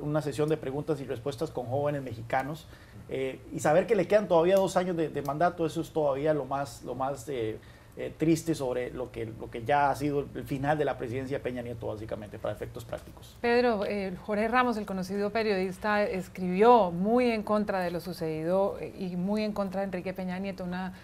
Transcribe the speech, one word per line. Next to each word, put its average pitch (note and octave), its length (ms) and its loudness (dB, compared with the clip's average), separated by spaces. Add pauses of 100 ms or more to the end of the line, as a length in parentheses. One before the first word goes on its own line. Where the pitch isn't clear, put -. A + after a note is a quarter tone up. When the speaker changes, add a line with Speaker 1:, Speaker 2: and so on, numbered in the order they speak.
Speaker 1:
una D3 220 0
sesión D3 260 0
de D#3 80 2
preguntas C#3+ 440 -4
y C3+ 40 -8
respuestas C3 460 -4
con B2 160 -6
jóvenes C#3+ 360 -2
mexicanos. C3 680 -4 (420)
Eh, C3 300 -4 (120)
y D#3+ 80 -6
saber E3+ 260 6
que A3+ 80 2
le F3+ 120 4
quedan G#3 200 4
todavía F3 300 6
dos F#3+ 220 2
años F3+ 180 2
de, D#3 140 0
de C#3+ 120 -4
mandato, E3 440 2
eso D#3+ 160 -2
es - 80 -10
todavía D3 420 2
lo C#3 140 -2
más, C#3 360 -4
lo B2+ 120 -6
más, C3+ 340 -4
eh, A2 300 -2 (400)
eh, B2 180 -6
triste D#3+ 380 4
sobre B2 360 -2
lo B2+ 220 -6
que, A2+ 140 -6
lo A#2 240 -10
que A#2+ 140 -8
ya C#3+ 260 4
ha C3 60 0
sido C#3+ 240 0 (140)
el C3 100 -6
final C#3+ 340 0
de C#3+ 80 2
la B2+ 100 0
presidencia C3 400 -4
de - 80 -6
Peña B2+ 160 -4
Nieto, A#2 280 -8
básicamente, G#2+ 500 -8
para G#2+ 160 -4
efectos A#2 320 -10
prácticos. - 560 -12
Speaker 2:
Pedro, A#3+ 420 4
eh, G3 400 -2
Jorge G#3+ 240 0
Ramos, A#3+ 300 2
el G#3 80 -6
conocido G3 420 -2
periodista, G#3 720 2
escribió F#3 880 6
muy A3+ 420 2
en G#3+ 100 -2
contra G#3 380 0
de F3 100 0
lo E3+ 100 -4
sucedido, E3+ 800 0
eh, - 180 -10
y F3+ 180 -6
muy G3+ 260 0
en G#3+ 100 -2
contra G3 300 -2
de G3 40 -2
Enrique F3+ 280 -6
Peña F#3 240 -4
Nieto, F#3+ 260 -6
una F3+ 400 -6